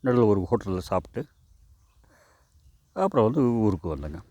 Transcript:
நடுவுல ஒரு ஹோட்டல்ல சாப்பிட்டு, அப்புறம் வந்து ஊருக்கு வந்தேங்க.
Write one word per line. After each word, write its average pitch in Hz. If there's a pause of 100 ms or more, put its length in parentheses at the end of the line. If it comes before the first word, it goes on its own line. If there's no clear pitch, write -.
நடுவுல 123
ஒரு 98
ஹோட்டல்ல 98
சாப்பிட்டு, 95 (1700)
அப்புறம் 185
வந்து 143
ஊருக்கு 107
வந்தேங்க. 76 (120)